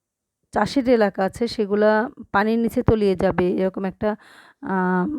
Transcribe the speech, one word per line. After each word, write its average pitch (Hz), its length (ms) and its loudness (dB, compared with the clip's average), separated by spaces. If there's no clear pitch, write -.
চাষের 233 380 0
এলাকা 208 360 2
আছে, 233 220 -4
সেগুলা 214 600 2
পানির 220 280 2
নিচে 233 240 0
তলিয়ে 202 320 0
যাবে, 180 360 0
এরকম 190 340 -2
একটা, 208 300 -4
আহ, 185 460 -2